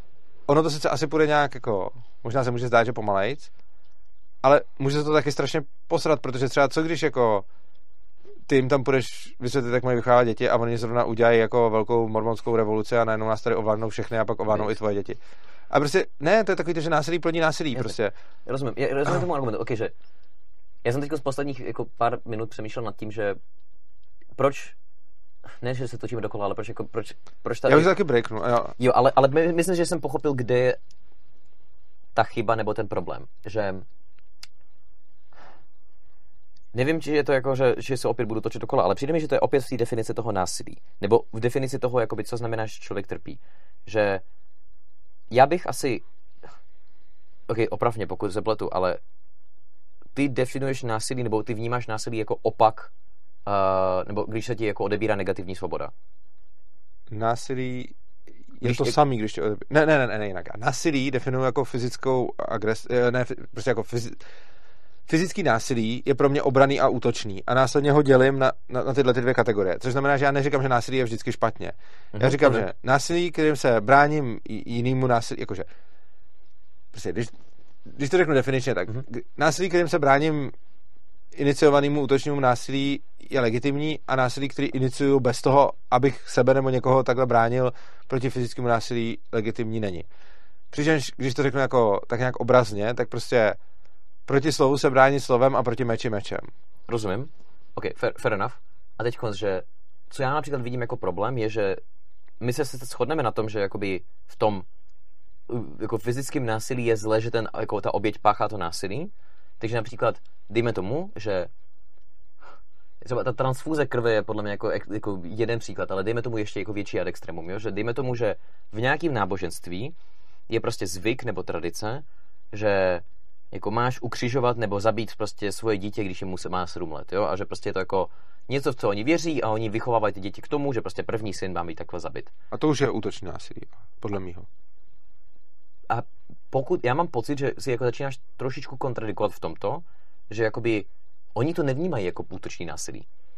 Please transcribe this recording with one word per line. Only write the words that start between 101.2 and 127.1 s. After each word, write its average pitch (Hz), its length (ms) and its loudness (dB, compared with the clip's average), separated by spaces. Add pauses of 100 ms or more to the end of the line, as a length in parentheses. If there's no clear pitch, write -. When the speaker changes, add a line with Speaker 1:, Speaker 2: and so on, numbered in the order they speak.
Speaker 2:
je, 110 100 2
že 101 280 0 (640)
my 123 120 0
se 147 120 0
sice 127 220 -6
shodneme 139 360 0
na 110 100 2
tom, 110 160 0
že 107 120 -2
jakoby 98 400 -2 (260)
v - 100 -8
tom, 104 260 2 (880)
uh, 117 160 -4 (160)
jako 110 180 -2
fyzickém 123 480 -2
násilí 117 400 -2
je 113 100 4
zlé, 110 240 2
že 113 100 -2
ten, 113 180 0 (120)
jako 104 200 -2
ta - 140 0
oběť 104 240 0
páchá 104 300 4
to 104 100 -6
násilí. 95 540 -4 (460)
Takže 113 180 -2
například, 113 380 0 (360)
dejme 117 220 2
tomu, 123 440 -2
že 98 300 -2 (1600)
třeba 120 200 -2
ta 123 80 -2
transfúze 135 540 0
krve 117 260 2
je 107 100 4
podle 107 200 -4
mě 104 80 -4
jako 101 180 -2
ek-, 98 260 -4
jako 101 300 -4
jeden 110 340 -2
příklad, 98 320 -6
ale 95 140 -2
dejme 117 180 -2
tomu 113 160 -4
ještě 104 220 -4
jako 98 120 -4
větší 101 280 -4
ad 87 60 -2
extremum, 82 440 -6
jo? 98 80 -4
Že 107 120 -4
dejme 107 240 -2
tomu, 127 200 -2
že 113 200 0 (380)
v 104 80 -4
nějakým 151 340 2
náboženství 95 800 -2 (540)
je 113 120 0
prostě 113 260 -2
zvyk 98 380 -2
nebo 95 180 -2
tradice, 92 600 -4 (480)
že 98 480 2 (520)
jako 98 180 -4
máš 120 320 2
ukřižovat 120 540 0
nebo 101 240 0
zabít 107 360 2
prostě 104 360 -4
svoje 110 260 0
dítě, 104 260 -2
když 92 160 -4
jemu 92 160 -4
se - 120 -6
má 90 180 -2
sedm 85 260 -6
let, 73 200 -6